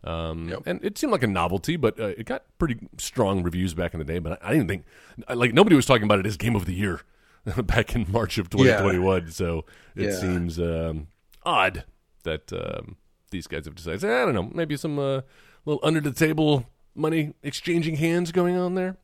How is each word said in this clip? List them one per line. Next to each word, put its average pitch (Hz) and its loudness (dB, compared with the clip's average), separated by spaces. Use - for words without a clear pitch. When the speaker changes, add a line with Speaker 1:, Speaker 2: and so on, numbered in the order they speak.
Speaker 1:
Um, 82 -6
Speaker 2:
Yep. - -8
Speaker 1:
and 180 -4
it 202 -6
seemed 285 0
like 151 2
a 117 2
novelty, 95 0
but, 120 0
uh, 104 -4
it 113 -10
got - -8
pretty 135 0
strong 98 0
reviews 87 0
back 85 -4
in 85 -6
the 76 -6
day. 82 -2
But 78 -6
I, 101 -8
I 117 2
didn't 131 4
think, 90 -6
I, 127 -6
like, 120 2
nobody 180 8
was 127 6
talking 120 6
about 104 4
it 92 -2
as 104 -2
Game 120 0
of 92 0
the 92 -2
Year 92 -2
<laughs> 113 -2
back 113 2
in 113 0
March 107 0
of 92 -2
Speaker 2:
Yeah. 123 6
Speaker 1:
twenty 98 0
twenty-one. 90 2
So 85 -4
it 101 -2
Speaker 2:
Yeah. 98 -4
Speaker 1:
seems, 87 -2
um, 82 -4
odd 98 2
that, 80 -6
um, - -8
these 87 -8
guys 80 -8
have 78 -14
decided, 85 -8
I 240 0
don't 147 0
know, 92 -2
maybe 151 -4
some, 147 -6
uh, 135 -2
little 151 -2
under 156 2
the 147 -2
table 151 2
money 156 -2
exchanging 160 -2
hands 170 0
going 180 2
on 180 -2
there. 185 -4